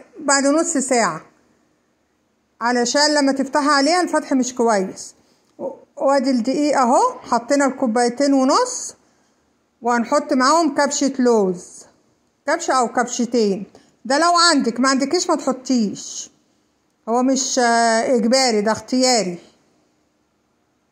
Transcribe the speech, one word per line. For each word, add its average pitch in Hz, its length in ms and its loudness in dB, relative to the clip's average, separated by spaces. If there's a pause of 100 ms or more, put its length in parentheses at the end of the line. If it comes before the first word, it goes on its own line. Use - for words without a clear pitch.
(200)
بعد 277 280 0
نص 294 300 0
ساعة، 226 440 0 (1400)
علشان 247 520 0
لما 277 180 2
تفتحي 277 380 -2
عليها 302 320 2
الفتح 302 320 -2
مش 254 220 -2
كويس. 214 600 -2 (440)
و-، 269 100 -8 (280)
وادي 277 340 2
الدقيق 262 480 0
اهو، 311 400 2
حطينا 269 460 0
الكوبايتين 247 680 0
ونص، 302 640 0 (840)
وهنحط 247 520 0
معاهم 285 420 2
كبشة 277 440 0
لوز، 208 640 0 (600)
كبشة 330 260 -2
او 254 140 2
كبشتين، 226 760 -2 (400)
ده 262 120 0
لو 339 200 2
عندك، 277 420 2
ما 262 100 0
عندكيش 277 400 -2
ما 330 60 2
تحطيش، - 960 -4 (800)
هو 240 140 0
مش، 262 360 -2
آه، 233 560 2
اجباري، 233 460 2
ده 220 100 0
اختياري. 220 680 0 (1500)